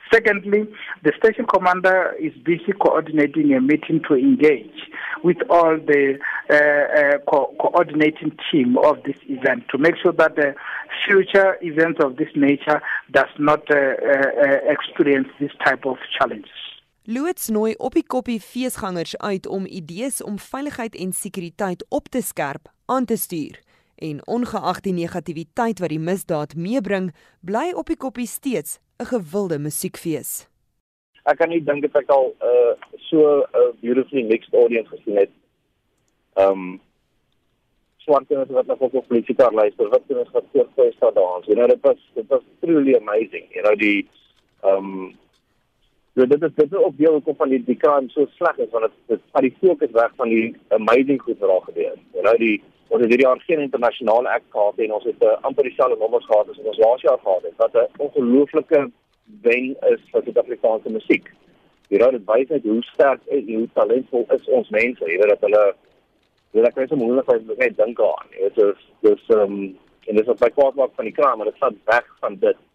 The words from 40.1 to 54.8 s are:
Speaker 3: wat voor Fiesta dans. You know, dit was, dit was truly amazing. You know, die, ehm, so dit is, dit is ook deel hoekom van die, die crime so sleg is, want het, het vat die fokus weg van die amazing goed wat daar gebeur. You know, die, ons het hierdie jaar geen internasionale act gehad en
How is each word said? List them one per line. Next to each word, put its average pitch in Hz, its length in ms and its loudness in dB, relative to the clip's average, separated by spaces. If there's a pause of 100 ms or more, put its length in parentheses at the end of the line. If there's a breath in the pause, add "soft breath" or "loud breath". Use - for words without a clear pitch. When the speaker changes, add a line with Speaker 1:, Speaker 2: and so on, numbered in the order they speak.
Speaker 3:
wat 123 200 -2
voor 123 240 0
Fiesta 120 360 2
dans. 90 340 -2
You 107 100 2
know, 120 120 2
dit 123 140 2
was, - 320 -2
dit 113 140 -8
was 131 140 0 (180)
truly 143 360 2
amazing. 107 580 -2
You 90 100 -8
know, 107 120 4
die, 104 320 -2 (540)
ehm, 98 520 -2 (1040)
so 127 100 6
dit 147 180 2
is, 151 120 -2
dit 151 160 2
is 196 60 -4
ook 151 200 0
deel 156 140 4
hoekom 151 240 0
van 147 140 -2
die, 131 140 0
die 120 140 -2
crime 143 320 2
so 143 160 0
sleg 165 320 -4
is, 117 140 -4
want 113 120 -2
het, 110 100 -2 (140)
het 110 140 -2 (100)
vat 135 100 0
die 127 180 -2
fokus 156 320 2
weg 113 240 2
van 117 140 -4
die 113 260 -2 (140)
amazing 120 520 2
goed - 180 -6
wat 98 100 0
daar 92 120 2
gebeur. 85 340 -6 (180)
You 90 100 -6
know, 113 140 4
die, 113 260 -2 (260)
ons 113 120 0
het 113 80 2
hierdie 123 160 4
jaar 127 140 2
geen 160 200 -2
internasionale 120 680 0
act 117 200 -6
gehad - 300 -2
en 110 120 -2